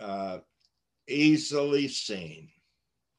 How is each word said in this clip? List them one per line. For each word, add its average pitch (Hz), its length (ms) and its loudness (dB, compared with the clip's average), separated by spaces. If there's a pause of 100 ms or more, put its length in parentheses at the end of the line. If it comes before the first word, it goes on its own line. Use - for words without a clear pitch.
uh, 98 380 -6 (720)
easily 143 760 2
seen, 80 640 -10 (680)